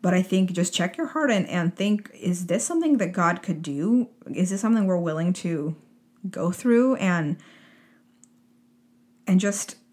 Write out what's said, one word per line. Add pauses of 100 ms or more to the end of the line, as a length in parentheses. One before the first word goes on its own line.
But
I
think
just
check
your
heart
and,
and
think,
"Is
this
something
that
God
could
do? (180)
Is
this
something
we're
willing
to (540)
go
through?"
And, (1900)
and
just (180)